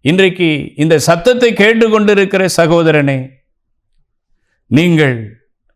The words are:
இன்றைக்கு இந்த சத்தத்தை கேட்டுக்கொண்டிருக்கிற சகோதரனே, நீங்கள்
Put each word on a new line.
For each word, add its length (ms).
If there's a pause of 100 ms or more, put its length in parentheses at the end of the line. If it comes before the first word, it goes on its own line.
இன்றைக்கு 760
இந்த 220
சத்தத்தை 540
கேட்டுக்கொண்டிருக்கிற 1040
சகோதரனே, 720 (1400)
நீங்கள் 800 (320)